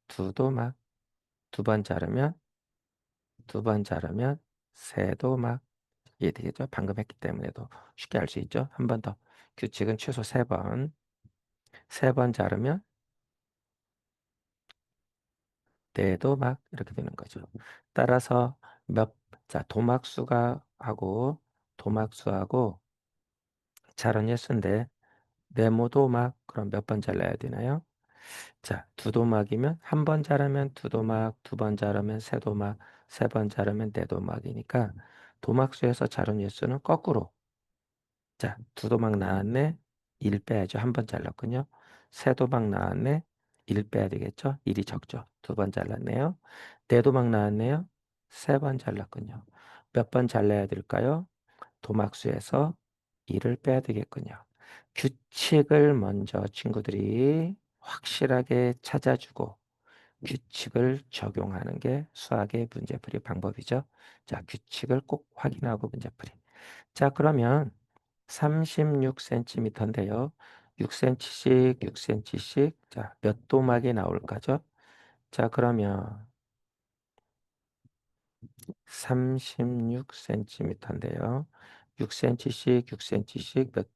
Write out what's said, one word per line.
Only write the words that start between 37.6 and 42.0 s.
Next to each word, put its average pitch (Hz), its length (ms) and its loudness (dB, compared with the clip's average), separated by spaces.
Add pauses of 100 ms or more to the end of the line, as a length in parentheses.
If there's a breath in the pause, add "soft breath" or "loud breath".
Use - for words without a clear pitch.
자, 104 200 -6 (180)
두 107 140 -6
도막 110 280 4
나왔네. 104 600 0 (420)
일 104 200 2
빼야죠. 104 400 -2
한 120 140 0
번 117 140 -2
잘랐군요. - 580 -6 (460 soft breath)